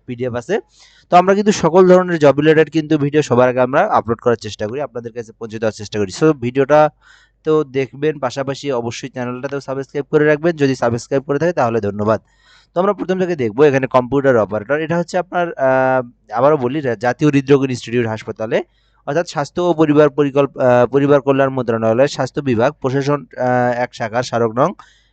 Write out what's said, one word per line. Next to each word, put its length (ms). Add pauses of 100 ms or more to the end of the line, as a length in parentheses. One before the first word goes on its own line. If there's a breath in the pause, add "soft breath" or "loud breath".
পিডিএফ 280
আছে। 260 (500 soft breath)
তো 80
আমরা 180
কিন্তু 160
সকল 360
ধরনের 320
জব 200
রিলেটেড 300
কিন্তু 280
ভিডিও 240
সবার 280
আগে 100
আমরা 260
আপলোড 340
করার 160
চেষ্টা 320
করি, 140
আপনাদের 320
কাছে 260
পৌঁছে 200
দেওয়ার 140
চেষ্টা 260
করি। 200
So 140
ভিডিওটা 560 (540 soft breath)
তো 200
দেখবেন, 560
পাশাপাশি 520
অবশ্যই 380
চ্যানেলটাতেও 500
সাবস্ক্রাইব 520
করে 140
রাখবেন, 300
যদি 200
সাবস্ক্রাইব 480
করে 160
থাকে 140
তাহলে 280
ধন্যবাদ। 400 (520 soft breath)
তো 60
আমরা 140
প্রথম 260
থেকে 160
দেখবো 280
এখানে 240
কম্পিউটার 500
অপারেটর। 420
এটা 180
হচ্ছে 200
আপনার, 300
আহ, 920
আবারও 200
বলি, 240
রা-, 140
জাতীয় 360
হৃদরোগ 320
ইনস্টিটিউট 440
হাসপাতালে, 560 (420)
অর্থাৎ 220
স্বাস্থ্য 340
ও 120
পরিবার 360
পরিকল্প-, 480
আহ, 280
পরিবার 360
কল্যাণ 280
মন্ত্রণালয়ের 580
স্বাস্থ্য 340
বিভাগ 400
প্রশাসন, 380
আহ, 640
এক 120
শাখার 280
স্মারক 280
নং, 220 (400 loud breath)